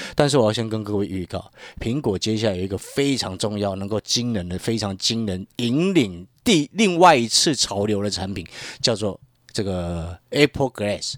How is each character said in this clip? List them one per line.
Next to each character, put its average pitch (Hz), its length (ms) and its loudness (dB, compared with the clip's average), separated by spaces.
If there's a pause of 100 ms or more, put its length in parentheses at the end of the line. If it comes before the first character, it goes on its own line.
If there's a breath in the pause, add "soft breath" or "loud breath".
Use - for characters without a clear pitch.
(160 loud breath)
但 147 120 6
是 139 80 4
我 117 100 6
要 107 60 4
先 113 160 -2
跟 107 140 -4
各 104 140 -4
位 101 100 0
预 92 200 -4
告， - 220 -10 (320 loud breath)
苹 120 200 -2
果 107 180 0
接 110 180 0
下 110 140 0
来 92 60 -2
有 90 60 -4
一 95 40 -2
个 98 100 -4
非 139 400 0
常 95 220 -6
重 104 180 -2
要、 101 200 0
能 98 100 -6
够 101 140 -2
惊 120 340 -2
人 87 140 -4
的、 90 100 -4
非 113 180 -2
常 104 220 -4
惊 113 280 -2
人、 92 200 -4 (100)
引 147 380 0
领 92 320 0 (160)
第-， 165 320 4
另 185 240 2
外 170 160 10
一 117 140 2
次 - 260 2
潮 101 300 -2
流 104 180 0
的 101 80 -2
产 95 240 -6
品， 98 100 -8 (380 loud breath)
叫 117 140 0
做 98 240 -4 (320)
这 113 100 -2
个 87 560 -4 (120)
Apple 139 400 2
Glass， - 480 -4